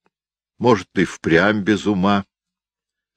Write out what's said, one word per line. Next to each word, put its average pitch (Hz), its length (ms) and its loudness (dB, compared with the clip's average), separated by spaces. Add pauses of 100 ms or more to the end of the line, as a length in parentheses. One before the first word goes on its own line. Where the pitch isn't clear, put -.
(580)
Может, 113 340 0
ты 92 120 0
впрямь 98 580 0
без 98 240 -2
ума?" 101 380 -2 (920)